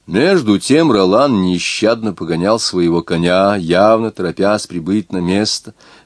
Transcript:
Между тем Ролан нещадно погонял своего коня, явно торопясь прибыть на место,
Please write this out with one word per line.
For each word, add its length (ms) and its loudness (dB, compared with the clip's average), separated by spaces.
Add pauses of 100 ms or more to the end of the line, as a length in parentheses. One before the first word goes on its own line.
Между 520 2
тем 320 2
Ролан 520 2
нещадно 720 -2
погонял 460 -2
своего 420 0
коня, 540 0
явно 560 2
торопясь 560 -4
прибыть 440 -4
на 80 -6
место, 540 -2 (320)